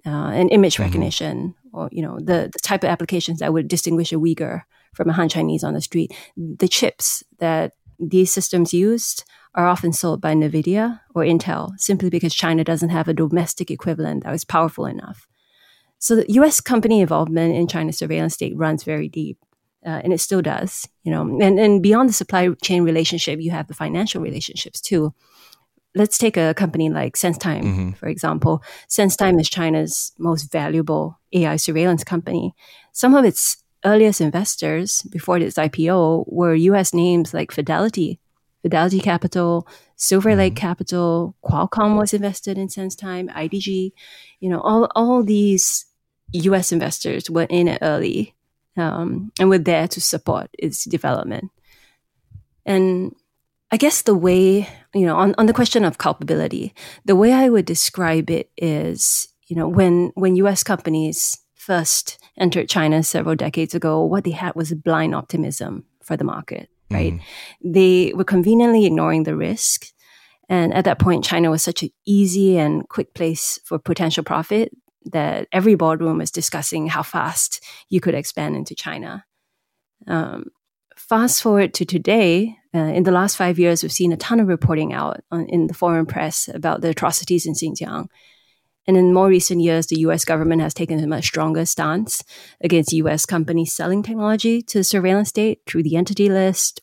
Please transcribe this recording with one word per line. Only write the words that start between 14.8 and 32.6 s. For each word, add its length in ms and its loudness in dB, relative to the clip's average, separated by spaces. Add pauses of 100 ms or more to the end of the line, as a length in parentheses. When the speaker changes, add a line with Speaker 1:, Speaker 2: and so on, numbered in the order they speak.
Speaker 1:
enough. 420 -12 (680)
So 200 2
the 160 2
U 100 8
S 180 4
company 400 2
involvement 540 0
in 120 0
China's 300 -4
surveillance 380 -4
state 200 -6
runs 280 -2
very 260 -6
deep, 300 -10 (440)
uh, 200 -8
and 100 0
it 60 0
still 240 -2
does, 440 -6 (160)
you 80 -4
know, 300 -4
and, 180 6
and 220 4
beyond 280 4
the 40 0
supply 360 0 (120)
chain 220 0
relationship, 580 -2
you 80 -4
have 180 -6
the 60 -16
financial 480 -4
relationships 580 -10
too. 360 -2 (800)
Let's 240 2
take 180 2
a 160 2
company 360 0
like 260 -4
SenseTime, 480 -2
Speaker 2:
Mm-hmm. 300 -2
Speaker 1:
for 140 -12
example. 560 -2 (240)
SenseTime 540 2
is 80 -2
China's 680 -2
most 320 -2
valuable 680 -2 (140)
A 140 2
I 80 0
surveillance 480 0
company. 500 -4 (380)